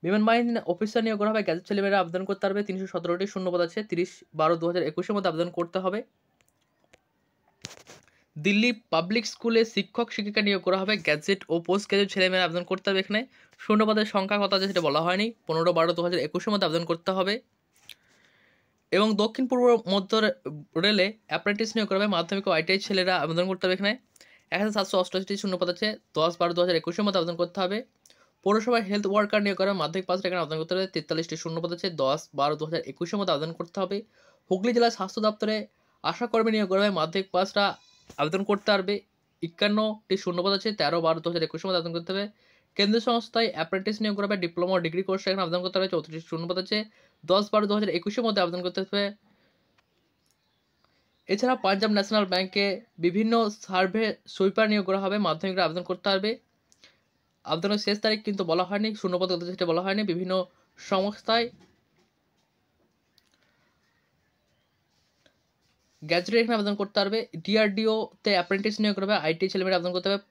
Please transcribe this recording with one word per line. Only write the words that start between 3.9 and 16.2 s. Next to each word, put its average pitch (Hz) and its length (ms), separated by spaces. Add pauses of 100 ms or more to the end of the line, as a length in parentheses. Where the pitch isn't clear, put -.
বারো 160 220
দু 165 80
হাজার 175 200
একুশের 180 260
মধ্যে 190 160
আবেদন 170 260
করতে 170 260
হবে। 190 160 (2250)
দিল্লি 202 340 (240)
পাবলিক 160 400
স্কুলে 226 280 (120)
শিক্ষক 226 420
শিক্ষিকা 208 320
নিয়োগ 196 200
করা 185 140
হবে, 196 120 (140)
গ্যাজেট 156 340 (120)
ও - 20 (120)
পোস্ট 196 200
গ্র্যাজুয়েট 196 260
ছেলেমেয়েরা 185 340
আবেদন 170 240
করতে 190 180
হবে। 190 140
এখানে 208 180 (380)
শূন্য 214 280
পদের 214 260
সংখ্যা 202 280
কত 196 160
আছে 190 140
সেটা 175 160
বলা 147 180
হয়নি, 190 220 (200)
পনেরো 165 300
বারো 165 200
দু 170 80
হাজার 175 220